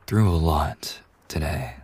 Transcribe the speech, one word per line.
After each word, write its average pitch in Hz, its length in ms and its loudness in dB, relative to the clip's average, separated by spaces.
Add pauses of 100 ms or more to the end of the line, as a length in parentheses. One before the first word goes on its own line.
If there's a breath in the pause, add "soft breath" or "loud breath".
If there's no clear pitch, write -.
through 107 220 4
a 85 80 4
lot 76 640 0 (280)
today, 65 560 -4